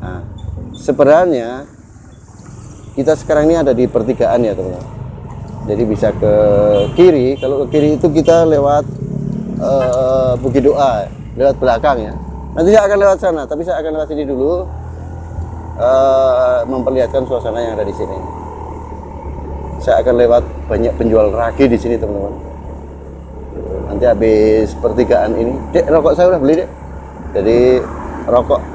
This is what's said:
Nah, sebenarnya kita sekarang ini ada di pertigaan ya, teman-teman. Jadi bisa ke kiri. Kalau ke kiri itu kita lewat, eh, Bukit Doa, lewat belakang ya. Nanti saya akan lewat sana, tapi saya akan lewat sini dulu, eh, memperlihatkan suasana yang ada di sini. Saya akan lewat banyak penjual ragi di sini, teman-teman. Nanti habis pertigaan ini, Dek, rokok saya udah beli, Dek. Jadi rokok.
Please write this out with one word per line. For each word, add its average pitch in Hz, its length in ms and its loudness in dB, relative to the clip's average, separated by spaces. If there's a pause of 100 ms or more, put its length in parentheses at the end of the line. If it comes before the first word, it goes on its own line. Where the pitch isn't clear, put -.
Nah, 90 160 -10 (560)
sebenarnya 143 880 2 (1300)
kita 147 240 2
sekarang 151 320 2
ini 165 80 4
ada 139 160 2
di 120 160 2
pertigaan 120 560 0
ya, 104 80 0
teman-teman. 90 400 -8 (720)
Jadi 104 240 0
bisa 104 240 0
ke 104 200 0 (600)
kiri. 139 480 4
Kalau 135 240 -2
ke 127 80 -8
kiri 151 240 4
itu 147 160 -2
kita 165 320 4
lewat, 147 400 2 (720)
eh, 131 800 0
Bukit 127 240 2
Doa, 131 480 2 (240)
lewat 127 240 2
belakang 123 480 0
ya. 107 80 -10 (400)
Nanti 170 160 2
saya 208 160 8
akan 202 160 2
lewat 196 160 6
sana, 170 320 -2
tapi 156 160 -4
saya 170 160 -4
akan 156 160 -4
lewat 156 160 -4
sini 147 160 -4
dulu, 139 320 0 (1200)
eh, 131 760 4 (100)
memperlihatkan 131 560 0
suasana 117 400 -2
yang 113 80 -4
ada 104 100 -2
di 101 140 -6
sini. 95 200 -6 (1600)
Saya 117 240 0
akan 123 160 2
lewat 120 220 4 (260)
banyak 113 320 0
penjual 110 320 2
ragi 117 320 2
di 117 160 2
sini, 117 160 -2
teman-teman. 101 480 -6 (1500)
Nanti 120 160 2
habis 107 680 4
pertigaan 110 580 2
ini, 117 140 -2 (180)
Dek, 170 160 2
rokok 151 320 4
saya 180 160 6
udah 156 60 0
beli, 139 180 4
Dek. 185 100 -4 (600)
Jadi 104 260 2 (680)
rokok. 120 340 2 (140)